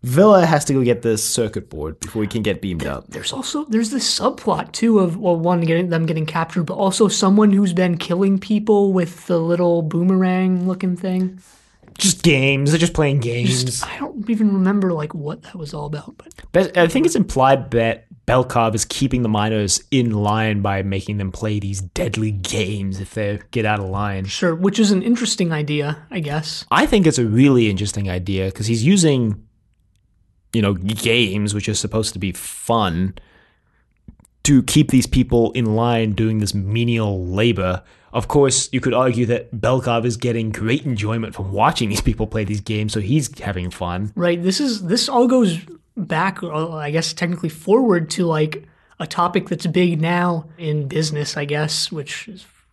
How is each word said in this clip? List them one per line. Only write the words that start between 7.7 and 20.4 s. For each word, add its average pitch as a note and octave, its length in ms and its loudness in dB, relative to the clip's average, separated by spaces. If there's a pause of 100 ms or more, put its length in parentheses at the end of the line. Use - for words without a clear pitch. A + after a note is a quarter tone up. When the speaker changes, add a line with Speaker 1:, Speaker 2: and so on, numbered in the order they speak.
Speaker 2:
been F3 240 2
killing F#3+ 420 0
people G3+ 540 2
with F3+ 340 -2
the F3 120 2
little E3+ 440 2
boomerang-looking F#3 1120 0
thing. F#3 420 -4 (600)
Speaker 1:
Just - 240 0
games. C#3 500 4
They're E3 60 2
just E3+ 140 2
playing C#3+ 280 2
games. A#2+ 440 -2
Speaker 2:
Just, - 220 -6
I - 120 -12
don't C4+ 300 -8
even G#3+ 240 2
remember, F#3+ 400 2
like, D3+ 220 -4
what D#3 300 -8
that - 100 -20
was D#3 180 -12
all D3 140 -8
about. D3 320 -10
But - 100 -20 (240)
Speaker 1:
But F#3 240 2
I E3+ 120 6
think C4+ 180 2
it's E4+ 100 2
implied C3 540 2
that A2+ 340 0 (220)
Belkov B2 480 2
is G#2+ 100 -2
keeping C3 380 -2
the A2+ 80 0
miners G#2+ 600 0
in A#2+ 200 2
line G#2 500 2